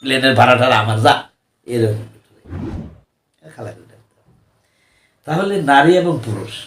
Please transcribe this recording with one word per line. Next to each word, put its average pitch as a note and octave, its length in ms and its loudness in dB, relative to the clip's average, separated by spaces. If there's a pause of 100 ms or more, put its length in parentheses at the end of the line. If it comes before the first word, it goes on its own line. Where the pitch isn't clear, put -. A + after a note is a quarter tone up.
ইংল্যান্ডের C3 320 0
ভাড়া A#2+ 220 4
টাড়া A#2+ 220 2
আমার, G#2+ 220 -2
যা।" C3+ 140 4 (520)
এরকম A2 400 -2 (1400)
খালা A2 220 -14
করে - 180 -20
ডাকতো। - 300 -20 (1040)
তাহলে F#3+ 380 -4
নারী C#3+ 340 4
এবং F3 180 0 (100)
পুরুষ G#2+ 280 -10 (140)